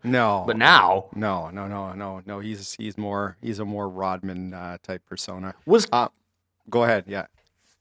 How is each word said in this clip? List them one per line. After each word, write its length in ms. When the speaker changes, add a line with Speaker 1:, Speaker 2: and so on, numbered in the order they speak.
Speaker 1:
No. 420
Speaker 2:
But 100
now 500
Speaker 1:
No, 340
no, 160
no, 280
no, 300
no. 140
He's, 360
he's 220
more, 460
he's 160
a 60
more 240
Rodman, 640
uh, 300
type 220
persona. 480
Speaker 2:
Was 240
Speaker 1:
Uh, 180
go 140
ahead, 240
yeah. 180